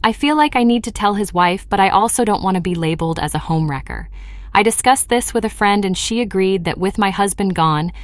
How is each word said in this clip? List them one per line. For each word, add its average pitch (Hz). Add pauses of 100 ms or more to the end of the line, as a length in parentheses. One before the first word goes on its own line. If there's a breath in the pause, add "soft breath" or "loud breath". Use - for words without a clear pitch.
I 220
feel 294
like 294
I 247
need 240
to 226
tell 202
his 202
wife, 180
but 196
I 190
also 226
don't 214
want 185
to 180
be 180
labeled 165
as 156
a 156
homewrecker. 147 (480 loud breath)
I 202
discussed 240
this 240
with 233
a 220
friend 202
and 185
she 226
agreed 190
that 170
with 196
my 202
husband 196
gone, 160 (120 loud breath)